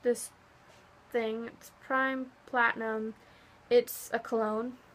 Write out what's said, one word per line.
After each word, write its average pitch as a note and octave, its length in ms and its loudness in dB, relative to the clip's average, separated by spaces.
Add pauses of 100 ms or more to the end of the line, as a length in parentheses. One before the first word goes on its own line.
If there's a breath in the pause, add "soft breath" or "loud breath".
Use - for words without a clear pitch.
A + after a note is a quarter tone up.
this A#3+ 280 0 (760 loud breath)
thing. A3+ 360 -2
It's - 340 -18
Prime C4 540 0 (120)
Platinum. A3+ 680 0 (560 loud breath)
It's - 440 4
a - 60 0
cologne. A3+ 580 -2 (180)